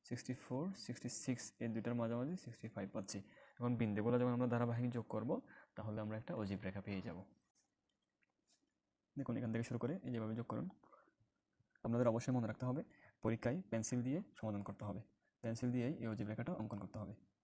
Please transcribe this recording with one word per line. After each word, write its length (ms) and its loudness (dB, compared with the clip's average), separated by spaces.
সিক্সটি 260 -2
ফোর, 200 -2
সিক্সটি 260 -4
সিক্স, 200 0
এই 100 0
দুইটার 280 0
মাঝামাঝি 420 2
সিক্সটি 320 -10
ফাইভ 200 -2
পাচ্ছি। 220 -4
এখন 140 2
বিন্দুগুলো 400 4
যখন 160 6
আমরা 160 4
ধারাবাহিক 420 4
যোগ 180 0
করব, 160 0
তাহলে 260 -4
আমরা 180 -2
একটা 200 -6
অজীব 260 0
রেখা 180 -4
পেয়ে 220 -2
যাব। 100 -6
দেখুন, 220 -2
এখান 140 0
থেকে 160 2
শুরু 140 0
করে 100 2
এই 80 -2
যেভাবে 260 0
যোগ 120 -4
করুন। 160 -2
আপনাদের 260 4
অবশ্যই 260 2
মনে 140 2
রাখতে 180 -4
হবে, 120 0
পরীক্ষায় 340 2
পেন্সিল 360 2
দিয়ে 120 2
সমাধান 280 0
করতে 220 -8
হবে, 120 -4
পেন্সিল 320 0
দিয়েই 260 2
এই 120 -2
অজীব 180 -2
রেখাটা 200 -2
অঙ্কন 220 -4
করতে 180 -10
হবে। 120 -6